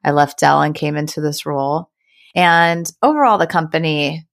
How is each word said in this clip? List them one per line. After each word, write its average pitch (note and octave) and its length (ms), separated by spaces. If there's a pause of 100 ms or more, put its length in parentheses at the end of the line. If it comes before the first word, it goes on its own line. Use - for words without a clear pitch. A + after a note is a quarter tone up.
I D3+ 80
left D3 280
Dell D3 220
and D3+ 140
came D3+ 200
into D3+ 240
this D3+ 280
role. D3 420 (460)
And E3+ 520 (140)
overall, C4+ 380
the E3 80
company D#3+ 840